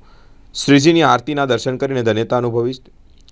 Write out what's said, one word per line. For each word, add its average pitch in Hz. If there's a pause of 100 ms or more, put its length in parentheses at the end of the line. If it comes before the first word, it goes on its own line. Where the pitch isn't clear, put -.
(560)
શ્રીજીની 151
આરતીના 139
દર્શન 127
કરીને 135
ધન્યતા 113
અનુભવી. 120 (580)